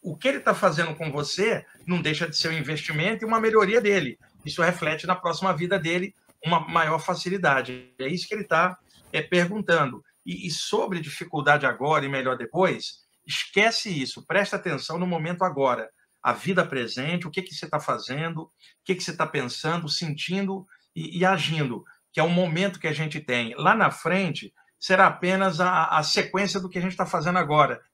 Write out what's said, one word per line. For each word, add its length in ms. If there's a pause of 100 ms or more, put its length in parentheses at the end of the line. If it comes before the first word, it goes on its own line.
O 160
que 100
ele 120
tá 140
fazendo 420
com 160
você 540 (200)
não 160
deixa 260
de 80
ser 140
um 80
investimento 680
e 40
uma 120
melhoria 400
dele. 400 (240)
Isso 180
reflete 460
na 80
próxima 400
vida 240
dele 340 (320)
uma 140
maior 400
facilidade. 1000
É 100
isso 200
que 60
ele 100
tá, 340 (360)
é, 80
perguntando. 800 (220)
E, 220
e 40
sobre 480
dificuldade 680
agora 400
e 40
melhor 280
depois, 640 (220)
esquece 640
isso, 360
presta 320
atenção 400
no 100
momento 380
agora. 440 (320)
A 120
vida 320
presente, 640
o 40
que 100
que 120
você 160
tá 100
fazendo, 640
o 60 (340)
que 120
que 80
você 120
tá 120
pensando, 600
sentindo 800 (300)
e, 240
e 60
agindo, 580 (280)
que 80
é 40
o 60
momento 500
que 80
a 60
gente 260
tem. 360
Lá 200
na 160
frente, 600 (260)
será 280
apenas 520
a, 260
a 180
sequência 560
do 100
que 80
a 40
gente 140
tá 100
fazendo 340
agora. 420 (120)